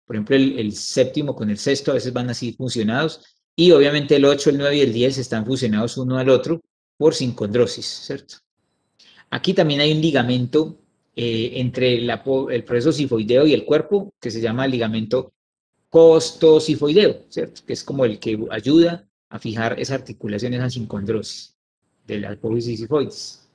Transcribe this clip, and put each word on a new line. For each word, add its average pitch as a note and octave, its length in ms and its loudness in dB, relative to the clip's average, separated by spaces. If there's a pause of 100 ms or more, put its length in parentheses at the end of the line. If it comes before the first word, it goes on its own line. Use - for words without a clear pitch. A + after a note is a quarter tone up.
por A#2 100 -12
ejemplo, G#2+ 200 0
el, C3+ 240 2
el G#2+ 140 -4
séptimo C#3 600 -2
con G#2+ 140 -4
el G#2 80 -4
sexto, C#3 340 -2
a C3+ 40 0
veces B2 180 -4
van B2 160 -6
así A#2 240 -8
fusionados, B2 680 -4 (320)
y F3 160 6
obviamente C#3+ 440 6
el C#3 100 4
ocho, C#3+ 240 4
el C#3 80 0
nueve C#3+ 200 0
y C#3+ 40 2
el B2 120 2
diez B2+ 240 0
están A2+ 280 -4
fusionados A#2 520 -2
uno C3 200 -4
al C3 120 0
otro C#3 320 2 (360)
por D3+ 180 2
sincondrosis, A#2 680 -2
¿cierto? - 500 -14 (920)
Aquí - 240 -4
también D3+ 280 2
hay D3+ 100 2
un D#3 100 0
ligamento, C3 760 0 (360)
eh, A#2 400 -4
entre B2+ 460 0
la A#2 220 -4
po-, C3+ 280 -2
el A#2 120 -2
proceso B2 280 0
sifoideo B2+ 560 2
y D3 60 4
el A#2 120 -2
cuerpo, F#3+ 540 0
que A#2+ 100 -10
se A2+ 120 -8
llama A#2 260 -2
ligamento A2+ 680 -2 (560)
costosifoideo, D#3+ 1400 4
¿cierto? - 360 -10
Que C3 80 -8
es - 100 -10
como C#3 220 -2
el G#2+ 140 -2
que A2 200 -4 (120)
ayuda E3 560 2 (220)
a - 100 -14
fijar A2+ 400 -4
esa C#3 160 -4
articulación, A2 580 -8
esa B2 160 -4
sincondrosis G#2+ 840 -8 (500)
de G#2+ 140 -8
la G2+ 120 -8
apófisis A2+ 480 -4
sifoides. A#2 760 -6